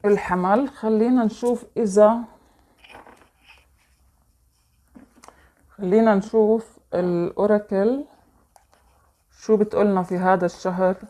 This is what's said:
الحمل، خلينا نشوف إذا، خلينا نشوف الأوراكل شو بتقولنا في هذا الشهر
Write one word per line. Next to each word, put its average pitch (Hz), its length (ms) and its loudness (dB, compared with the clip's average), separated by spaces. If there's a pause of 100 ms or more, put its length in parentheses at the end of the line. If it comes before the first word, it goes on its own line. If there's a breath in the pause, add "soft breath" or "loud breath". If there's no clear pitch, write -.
الحمل، 202 640 0
خلينا 226 560 0
نشوف 233 400 -4 (120)
إذا، 208 420 4 (3500 soft breath)
خلينا 208 380 2
نشوف 220 640 0 (160)
الأوراكل 202 1080 -2 (1300 soft breath)
شو - 260 -2
بتقولنا 202 460 0
في 180 160 -6
هذا 180 280 0
الشهر 185 480 -2 (160)